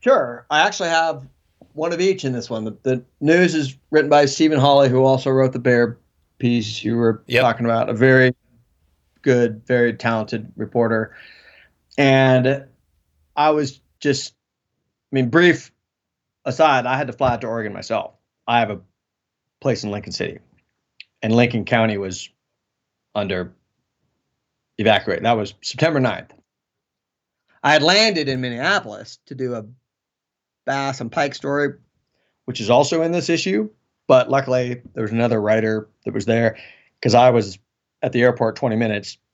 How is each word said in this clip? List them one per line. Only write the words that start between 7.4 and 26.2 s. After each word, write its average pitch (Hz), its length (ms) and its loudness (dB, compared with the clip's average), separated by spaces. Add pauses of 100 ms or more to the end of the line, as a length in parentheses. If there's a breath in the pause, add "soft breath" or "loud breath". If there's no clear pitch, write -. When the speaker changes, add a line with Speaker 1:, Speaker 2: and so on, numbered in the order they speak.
Speaker 1:
talking 120 240 0
about, 117 220 0
a 113 60 -4
very 127 400 4 (880)
good, 120 420 0
very 120 300 0
talented 110 640 -4
reporter. 110 580 -4 (840 loud breath)
And 135 680 2 (720)
I 147 140 2
was 151 300 -2 (200)
just, - 340 -4 (800)
I - 20 -12
mean, 131 140 0
brief 170 420 2 (720)
aside, 135 420 2
I 131 100 -2
had 143 100 -4
to 120 60 -12
fly 127 220 -2
out 117 80 -10
to 120 40 -10
Oregon 110 260 -8
myself. 98 420 -8 (340)
I 120 100 2
have 117 120 0
a 98 100 -8 (800)
place 113 240 -4
in 104 60 -6
Lincoln 98 220 -10
City, - 260 -10 (840)
and 110 120 -2
Lincoln 120 300 0
County 113 340 0
was 95 300 -10 (840)
under 92 380 -6 (1300)
evacuate. 98 440 0
That 113 140 0
was 104 260 -6
September 151 380 -2
ninth. 107 320 -4 (1300)